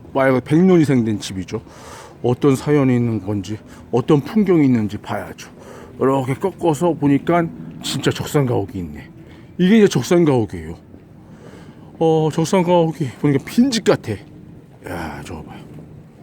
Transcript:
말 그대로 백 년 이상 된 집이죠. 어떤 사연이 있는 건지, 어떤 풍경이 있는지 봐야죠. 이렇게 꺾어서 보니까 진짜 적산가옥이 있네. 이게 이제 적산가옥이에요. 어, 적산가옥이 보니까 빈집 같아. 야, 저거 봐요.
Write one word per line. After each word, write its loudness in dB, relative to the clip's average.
말 2
그대로 2
백 2
년 6
이상 2
된 -2
집이죠. -10
어떤 2
사연이 2
있는 -2
건지, -6
어떤 2
풍경이 2
있는지 0
봐야죠. -12
이렇게 0
꺾어서 0
보니까 0
진짜 -4
적산가옥이 -2
있네. -12
이게 4
이제 8
적산가옥이에요. 0
어, 2
적산가옥이 2
보니까 2
빈집 0
같아. 0
야, -12
저거 -14
봐요. -18